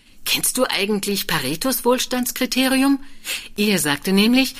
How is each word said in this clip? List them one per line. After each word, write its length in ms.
Kennst 300
du 100
eigentlich 600
Paretos 580
Wohlstandskriterium? 1120
Er 200
sagte 340
nämlich, 480